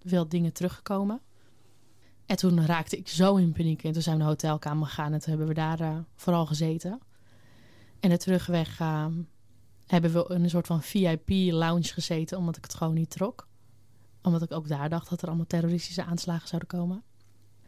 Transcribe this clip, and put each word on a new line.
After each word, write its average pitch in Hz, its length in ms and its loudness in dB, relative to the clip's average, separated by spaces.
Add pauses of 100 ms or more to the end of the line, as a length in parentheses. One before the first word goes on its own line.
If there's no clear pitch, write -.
veel 175 260 0
dingen 170 240 0
teruggekomen. 202 680 -4 (1040)
En 196 120 0
toen 170 280 4
raakte 165 320 0
ik 190 100 -10
zo 185 280 4
in 175 160 6
paniek. 160 320 0
En 160 80 -2
toen 165 100 -2
zijn 160 160 0
we 156 60 2
naar 151 120 2
de - 120 -4
hotelkamer 151 400 -2
gegaan 151 260 -4
en 151 60 0
toen 160 100 -6
hebben 156 180 0
we 156 60 0
daar, 160 260 -2
eh, 160 180 -2 (180)
vooral 170 300 0
gezeten. 160 540 -4 (1000)
En 190 100 4
de 175 80 6
terugweg, 175 600 0
ehm, 156 340 -2 (720)
hebben 165 260 4
we 170 220 0
in 170 80 4
een 175 60 4
soort 170 180 0
van 165 160 0
V - 100 -12
I 180 240 4
P-lounge 170 640 2 (100)
gezeten, 160 440 -4
omdat 170 200 -2
ik - 60 -18
het - 100 -12
gewoon 160 200 -2
niet 165 160 0
trok. - 380 -6 (760)
Omdat 165 200 2
ik 165 100 -4
ook 156 160 -6
daar 147 220 -2
dacht 165 200 -4
dat 175 120 -4
er 175 60 -6
allemaal 165 200 -2
terroristische 170 560 0
aanslagen 170 440 -2
zouden 165 220 -4
komen. 180 340 -4 (640)